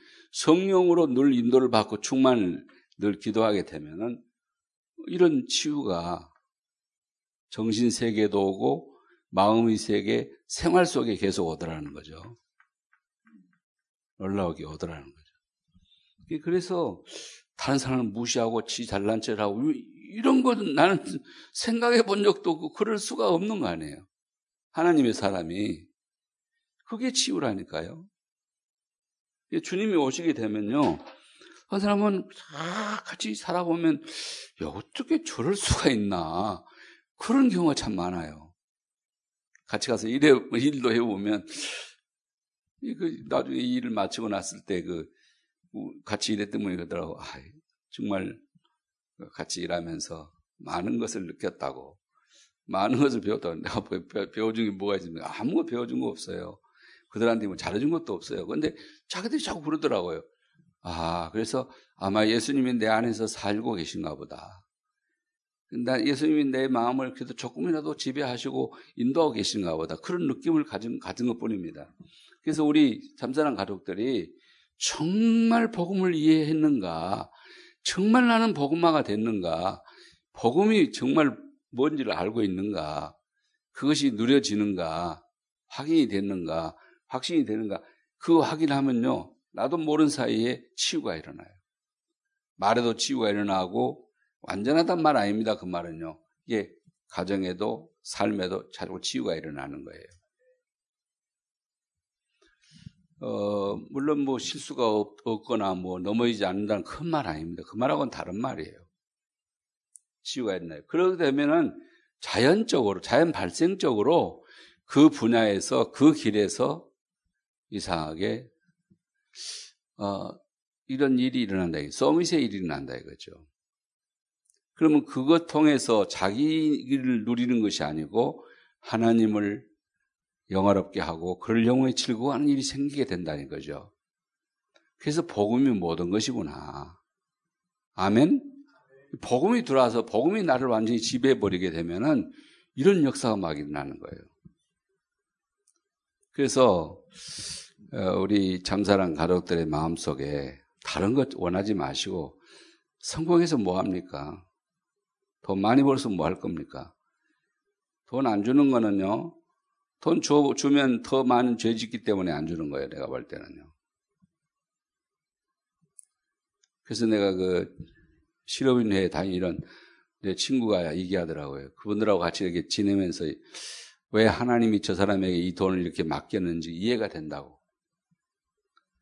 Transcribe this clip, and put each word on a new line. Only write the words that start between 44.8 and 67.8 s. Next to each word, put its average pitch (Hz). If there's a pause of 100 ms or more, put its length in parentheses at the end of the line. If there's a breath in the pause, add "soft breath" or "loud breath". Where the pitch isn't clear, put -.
그, 80 (600)
우-, 104
같이 107
일했던 104
분이 95
그러더라고. 85
"아이, 69 (480)
정말 95 (920)
같이 -
일하면서 82 (260)
많은 90
것을 107
느꼈다고. 69 (680 soft breath)
많은 107
것을 131
배웠다고." 98
내가 101
배-, 90
배-, 98
배워준 113
게 104
뭐가 98
있습니까? 85
아무것도 180
배워준 123
거 123
없어요. - (520 soft breath)
그들한테 113
뭐 92
잘해준 107
것도 160
없어요. 90
근데 - (340 loud breath)
자기들이 226
자꾸 160
그러더라고요. 123 (600)
아, 82
그래서 113 (260 soft breath)
아마 101
예수님이 127
내 110
안에서 113
살고 107
계신가 80
보다. 73 (1200)
나 123
예수님이 147
내 131
마음을 127
그래도 120
조금이라도 156